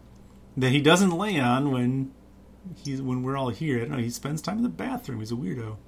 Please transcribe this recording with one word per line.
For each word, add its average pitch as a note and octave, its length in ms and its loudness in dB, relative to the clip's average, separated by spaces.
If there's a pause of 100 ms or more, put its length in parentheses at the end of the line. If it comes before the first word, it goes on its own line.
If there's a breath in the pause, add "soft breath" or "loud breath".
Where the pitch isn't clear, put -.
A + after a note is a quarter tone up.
(580)
that B2+ 140 4
he C#3+ 100 4
doesn't F3 300 6
lay F#3 280 0
on C3 320 2
when C3 400 0 (720)
he's, C3+ 180 -6
when B2+ 220 -2
we're C3+ 140 -2
all C3 120 -2
here. C#3 280 -2
I - 40 0
don't A#2 100 -6
know. C#3 60 -4
He A#2+ 120 0
spends D3 320 -6
time G3+ 160 -4
in A#3 60 0
the A#3+ 60 2
bathroom. G3 500 -6
He's G#2+ 120 -8
a A#2+ 40 -4
weirdo. B2 400 -6 (120)